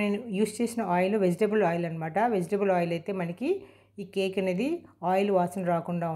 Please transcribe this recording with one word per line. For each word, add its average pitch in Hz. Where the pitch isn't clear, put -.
నేను 202
యూస్ 220
చేసిన 233
ఆయిల్ 196
వెజిటబుల్ 202
ఆయిల్ 170
అనమాట. 160
వెజిటబుల్ 190
ఆయిల్ 170
అయితే 180
మనకి 185
ఈ 185
కేక్ 190
అనేది 190
ఆయిల్ 196
వాసన 180
రాకుండా 170